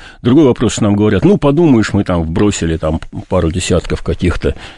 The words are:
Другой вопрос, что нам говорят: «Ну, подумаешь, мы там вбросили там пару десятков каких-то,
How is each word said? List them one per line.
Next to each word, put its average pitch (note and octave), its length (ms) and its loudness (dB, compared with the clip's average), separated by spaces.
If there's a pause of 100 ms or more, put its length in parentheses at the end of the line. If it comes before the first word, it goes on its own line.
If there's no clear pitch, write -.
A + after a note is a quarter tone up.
(240)
Другой C#3 220 4
вопрос, A#2 280 0
что - 120 -4
нам G#2 100 2
говорят: G2+ 280 2
«Ну, F#3 140 4
подумаешь, C#3+ 560 2
мы G2+ 100 0
там F2 200 -2
вбросили E2 540 -2
там D#2 220 -2 (300)
пару E2+ 220 0
десятков - 500 -2
каких-то, E2 540 -2 (220)